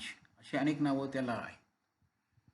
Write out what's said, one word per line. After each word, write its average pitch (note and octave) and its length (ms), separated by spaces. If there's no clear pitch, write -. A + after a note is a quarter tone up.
अशी - 180
अनेक C#3+ 260
नावं C#3 240
त्याला C3 260
आहे. G#2 240